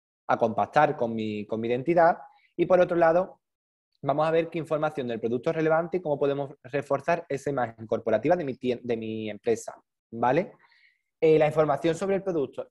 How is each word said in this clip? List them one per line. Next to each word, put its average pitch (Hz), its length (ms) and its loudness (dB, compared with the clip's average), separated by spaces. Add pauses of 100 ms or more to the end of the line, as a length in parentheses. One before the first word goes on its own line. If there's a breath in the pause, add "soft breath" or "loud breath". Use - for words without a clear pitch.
(280)
a - 100 0
compactar 120 580 2
con 113 200 -4
mi, 107 300 -6
con 110 140 -6
mi 113 80 -4
identidad. 165 500 2 (380 loud breath)
Y 170 100 0
por 180 140 4
otro 175 160 2
lado, 170 460 2 (640)
vamos 143 240 0
a 160 40 0
ver 165 180 2
qué 170 100 -6
información 151 480 -2
del 117 120 -4
producto 120 300 -2
es 165 60 -2
relevante 160 420 0
y 180 40 -6
cómo 147 180 -2
podemos 139 340 -2 (100)
reforzar 143 640 -2
esa 139 220 -6
imagen 117 380 -4
corporativa 113 480 2
de 180 80 -2
mi 135 100 -6
tien-, 123 300 -4
de 120 140 -2
mi 110 320 -8
empresa, 110 460 -4 (360)
¿vale? 127 420 0 (640 soft breath)
Eh, 156 200 6
la 151 80 4
información 151 480 2
sobre 196 200 -2
el 190 80 -4
producto, 151 480 -4